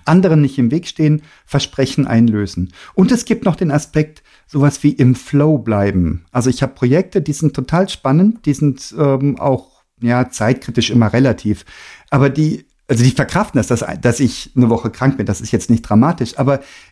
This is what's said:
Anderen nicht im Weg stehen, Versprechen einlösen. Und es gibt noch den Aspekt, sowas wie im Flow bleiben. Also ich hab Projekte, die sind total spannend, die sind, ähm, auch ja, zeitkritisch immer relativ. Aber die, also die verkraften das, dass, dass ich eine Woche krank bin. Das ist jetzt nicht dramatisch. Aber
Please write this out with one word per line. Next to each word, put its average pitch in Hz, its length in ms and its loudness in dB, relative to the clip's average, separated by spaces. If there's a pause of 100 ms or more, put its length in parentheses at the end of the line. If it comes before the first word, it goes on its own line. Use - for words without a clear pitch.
Anderen 165 360 4
nicht 135 160 -2
im 120 140 0
Weg 175 160 -4
stehen, 151 360 0 (220)
Versprechen - 640 -2
einlösen. 107 640 0 (220)
Und 196 180 2
es 247 140 -2
gibt 220 180 -4
noch - 120 0
den 165 160 -2
Aspekt, 151 520 -4 (240)
sowas 143 360 0
wie 147 80 4
im 127 240 2
Flow 147 420 0
bleiben. 101 760 -2
Also 123 180 0
ich 127 120 -2
hab - 140 -4
Projekte, 156 460 0
die 147 120 -4
sind 151 200 -2
total 170 360 -2
spannend, 180 560 0
die 147 80 2
sind, 139 440 -4
ähm, 139 420 0
auch 131 340 -4 (280)
ja, 123 280 0
zeitkritisch 110 600 -2
immer 117 240 2
relativ. 113 520 0 (440)
Aber 139 200 2
die, 156 360 -2 (220)
also 120 160 2
die 131 80 6
verkraften 175 460 -2
das, 107 100 -2
dass, 117 160 -2 (180)
dass 123 180 0
ich - 360 -4
eine 123 140 4
Woche 113 220 -2
krank 135 260 -2
bin. 104 80 -4
Das 101 160 -4
ist 110 100 -12
jetzt - 180 -2
nicht 117 140 2
dramatisch. 135 540 0
Aber 139 220 0 (320)